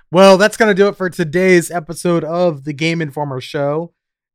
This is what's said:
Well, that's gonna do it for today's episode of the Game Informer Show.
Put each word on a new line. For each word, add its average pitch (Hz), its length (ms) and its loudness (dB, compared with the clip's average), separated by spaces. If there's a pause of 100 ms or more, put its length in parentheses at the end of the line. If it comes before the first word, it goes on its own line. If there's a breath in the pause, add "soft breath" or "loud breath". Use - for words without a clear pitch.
(100)
Well, 190 280 6
that's 208 180 0
gonna 214 160 2
do 196 160 4
it 190 80 -6
for 185 140 -6
today's 175 600 0
episode 170 540 -4
of 165 400 -2
the 151 80 -8
Game 160 300 -4
Informer 143 380 -8
Show. 147 520 -6 (420)